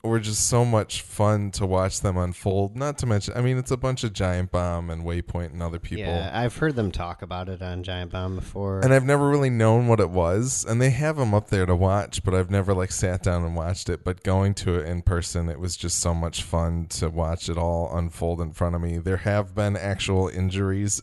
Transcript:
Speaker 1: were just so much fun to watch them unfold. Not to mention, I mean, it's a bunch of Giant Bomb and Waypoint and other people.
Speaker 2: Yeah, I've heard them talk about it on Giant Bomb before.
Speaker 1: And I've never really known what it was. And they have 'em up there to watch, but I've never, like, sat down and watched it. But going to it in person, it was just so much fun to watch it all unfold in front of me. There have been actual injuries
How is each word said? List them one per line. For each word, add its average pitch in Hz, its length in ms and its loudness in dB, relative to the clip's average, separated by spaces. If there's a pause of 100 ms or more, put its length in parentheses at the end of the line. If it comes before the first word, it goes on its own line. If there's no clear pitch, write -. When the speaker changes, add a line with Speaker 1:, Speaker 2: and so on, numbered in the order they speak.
Speaker 1:
were 113 160 4
just 107 280 0
so 120 160 4
much 113 380 0
fun 104 480 2
to 98 160 -2
watch 92 360 0
them 95 140 0
unfold. 98 600 -2
Not 143 220 -4
to 131 80 -2
mention, 104 300 0
I 120 40 0
mean, 127 180 2
it's 127 140 -4
a 131 40 2
bunch 127 280 -2
of 110 80 -4
Giant 90 400 0
Bomb 87 380 -2
and 82 140 -6
Waypoint 85 480 -4
and 87 80 -10
other 85 200 -6
people. 85 240 -8
Speaker 2:
Yeah, 87 280 -4
I've 117 240 -2
heard 156 200 -2
them 104 160 0
talk 87 280 -8
about 90 280 -8
it 92 140 -10
on 90 200 -6
Giant 90 300 -8
Bomb 92 240 -4
before. 95 440 -4
Speaker 1:
And 131 140 6
I've 131 100 6
never 143 240 4
really 143 220 4
known 117 380 6
what 113 100 6
it 95 100 4
was. 92 560 0
And 113 160 0
they 131 100 6
have 151 280 0
'em 113 160 2
up 104 140 2
there 95 180 2
to 90 80 4
watch, 95 480 2
but 90 100 0
I've 92 160 2
never, 98 260 2
like, 92 180 0
sat 90 320 -2
down 87 200 2
and 85 120 -4
watched 85 320 -4
it. 87 160 -4
But 90 180 -4
going 98 320 4
to 90 240 0
it 76 80 -2
in 87 160 -4
person, 87 460 0
it 78 100 -6
was 87 180 -6
just - 220 -4
so 87 160 0
much 82 300 -4
fun 85 460 0
to 80 200 -2
watch 82 380 -2
it 85 100 -2
all 85 360 0
unfold 85 460 -2
in 80 120 -4
front 87 240 0
of 85 40 -4
me. 85 180 -2
There 92 200 0
have 101 380 0
been 104 200 0
actual 92 520 0
injuries 98 760 -2